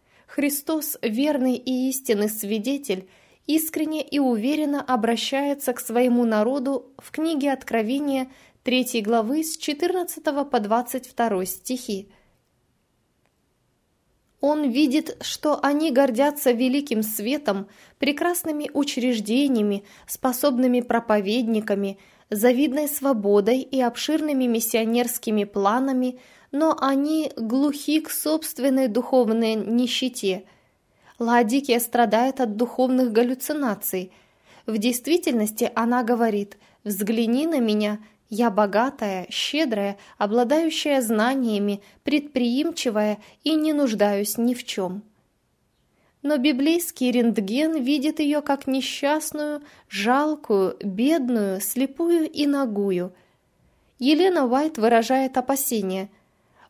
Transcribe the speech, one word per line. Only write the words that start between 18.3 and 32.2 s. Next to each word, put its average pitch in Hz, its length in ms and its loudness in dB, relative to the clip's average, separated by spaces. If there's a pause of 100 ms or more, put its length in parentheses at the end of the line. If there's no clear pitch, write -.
учреждениями, 233 1120 0 (200)
способными 247 760 0
проповедниками, 214 1160 0 (320)
завидной 254 600 2
свободой 226 720 2
и 262 180 -4
обширными 269 680 0
миссионерскими 226 960 0
планами, 254 760 0 (320)
но 302 260 2
они 285 600 0
глухи 285 640 0
к 311 80 -8
собственной 269 800 0
духовной 226 680 2
нищете. 233 880 -2 (760)
Лаодикия 240 600 2
страдает 240 640 2